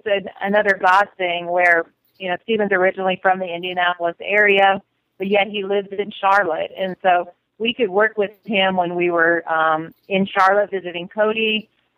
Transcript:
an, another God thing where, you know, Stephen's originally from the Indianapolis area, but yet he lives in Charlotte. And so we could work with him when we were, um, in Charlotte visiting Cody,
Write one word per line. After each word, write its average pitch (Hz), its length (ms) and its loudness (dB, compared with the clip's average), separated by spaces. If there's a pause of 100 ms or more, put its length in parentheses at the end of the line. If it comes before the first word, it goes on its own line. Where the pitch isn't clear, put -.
an, 202 220 -2 (140)
another 202 400 2
God 196 260 4 (100)
thing 175 300 -4
where, 175 380 2 (320)
you 190 120 -10
know, 180 140 -4
Stephen's 208 280 0
originally 185 500 0
from 190 160 2
the 180 160 -8
Indianapolis 175 680 -4
area, 196 600 2 (360)
but 190 100 -6
yet 196 200 0
he 208 160 -6
lives 196 280 -4
in 202 200 -6
Charlotte. 185 680 0
And 185 240 -6
so 180 320 0 (240)
we 233 160 -4
could 233 160 -2
work 214 280 0
with 208 140 -2 (140)
him 190 300 0
when 175 200 -2
we 175 140 0
were, 170 400 2
um, 160 440 -2 (140)
in 196 180 0
Charlotte 196 460 2
visiting 175 360 -8
Cody, 214 640 -2 (280)